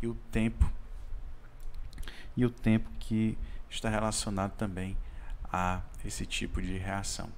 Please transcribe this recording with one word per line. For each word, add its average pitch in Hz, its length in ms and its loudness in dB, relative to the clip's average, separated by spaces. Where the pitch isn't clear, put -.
e 117 60 0
o 117 80 -2
tempo, 113 360 6
e 123 80 6
o 120 60 6
tempo 113 480 4
que 110 400 2
está - 200 -4
relacionado 107 680 2
também 95 400 -2
a 90 300 2
esse - 200 -2
tipo - 380 -2
de 92 160 0
reação. 98 600 -2